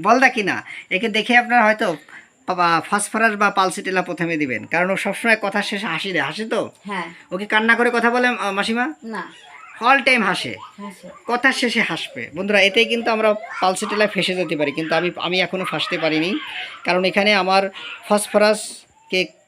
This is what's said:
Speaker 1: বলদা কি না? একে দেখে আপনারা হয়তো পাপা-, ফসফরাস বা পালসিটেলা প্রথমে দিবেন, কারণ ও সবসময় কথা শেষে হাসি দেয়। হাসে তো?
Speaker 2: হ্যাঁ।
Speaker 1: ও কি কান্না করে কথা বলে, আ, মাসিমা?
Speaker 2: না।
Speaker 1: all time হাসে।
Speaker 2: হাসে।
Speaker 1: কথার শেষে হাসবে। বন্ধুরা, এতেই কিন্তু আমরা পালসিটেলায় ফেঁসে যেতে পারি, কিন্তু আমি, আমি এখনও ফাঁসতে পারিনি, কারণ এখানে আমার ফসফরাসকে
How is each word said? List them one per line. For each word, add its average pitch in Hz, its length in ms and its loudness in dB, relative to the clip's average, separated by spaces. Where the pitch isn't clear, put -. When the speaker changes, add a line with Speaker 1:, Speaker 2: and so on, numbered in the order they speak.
Speaker 1:
বলদা 247 280 6
কি 220 140 -2
না? 139 200 -2
একে 202 180 -2
দেখে 220 280 2
আপনারা 240 260 4
হয়তো 214 340 2
পাপা-, 170 360 2
ফসফরাস 214 540 0
বা 202 140 2
পালসিটেলা 185 520 0
প্রথমে 170 360 -4
দিবেন, 120 280 -4
কারণ 175 240 0
ও 190 80 -2
সবসময় 214 440 0
কথা 202 200 -2
শেষে 202 260 -6
হাসি 165 240 -6
দেয়। 160 120 0
হাসে 160 220 -6
তো? 208 260 -4
Speaker 2:
হ্যাঁ। 185 200 -8
Speaker 1:
ও 180 60 -4
কি 202 80 -8
কান্না 220 300 4
করে 240 180 2
কথা 233 160 2
বলে, 247 180 2
আ, 202 240 -2
মাসিমা? 226 420 -2
Speaker 2:
না। 220 280 -10
Speaker 1:
all 254 220 4
time 254 200 4
হাসে। 151 320 -2
Speaker 2:
হাসে। 202 260 -16
Speaker 1:
কথার 247 260 2
শেষে 233 280 0
হাসবে। 143 540 -6
বন্ধুরা, 196 260 2
এতেই 196 240 4
কিন্তু 233 260 -2
আমরা 220 220 2
পালসিটেলায় 208 760 0
ফেঁসে 185 260 -2
যেতে 170 220 -2
পারি, 143 140 0
কিন্তু 160 240 -2
আমি, 170 200 0
আমি 175 240 -2
এখনও 185 260 -2
ফাঁসতে 156 320 -4
পারিনি, 160 420 0
কারণ 180 220 2
এখানে 202 280 2
আমার 190 360 2
ফসফরাসকে 208 1160 0